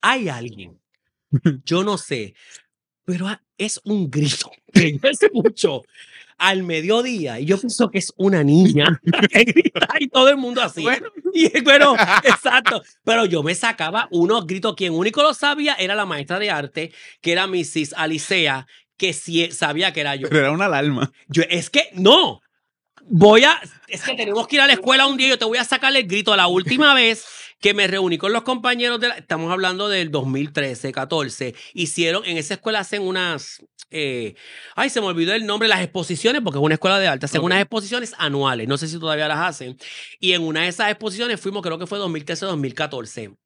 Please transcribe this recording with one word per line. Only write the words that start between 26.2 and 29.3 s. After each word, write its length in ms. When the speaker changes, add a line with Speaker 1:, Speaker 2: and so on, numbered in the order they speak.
Speaker 1:
La 120
última 460
vez 300
que 140
me 120
reuní 320
con 140
los 100
compañeros 580
de 80
la, 100
estamos 340